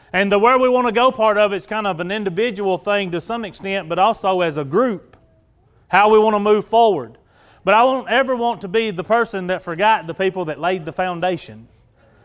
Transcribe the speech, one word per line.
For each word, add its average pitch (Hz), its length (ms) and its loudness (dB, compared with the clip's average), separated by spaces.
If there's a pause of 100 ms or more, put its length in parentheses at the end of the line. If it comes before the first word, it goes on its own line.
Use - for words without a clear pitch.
(120)
And 196 180 0
the 202 80 4
where 247 200 4
we 254 100 4
wanna 247 240 2
go 240 180 4
part 214 280 2
of 208 140 4
it's 190 140 -8
kind 214 220 -4
of 175 100 -4
an 180 140 -6
individual 196 680 -2
thing 202 320 -2
to 170 100 -4
some 233 240 -8
extent, 190 440 -8
but 170 100 -4
also 190 440 2
as 160 140 -2
a 151 80 -4
group, 185 520 -2 (720)
how 202 200 4
we 214 120 6
wanna 214 180 2
move 208 280 2
forward. 190 520 0 (460)
But 190 100 4
I 233 100 6
won't 262 240 0
ever 254 260 0
want 233 280 -4
to 196 60 -10
be 220 220 -2
the 175 140 -8
person 214 420 -2
that 180 160 -4
forgot 180 460 0
the 160 60 -8
people 185 320 -4
that 147 120 -8
laid 175 260 -4
the 156 80 -10
foundation, 175 760 -6 (560)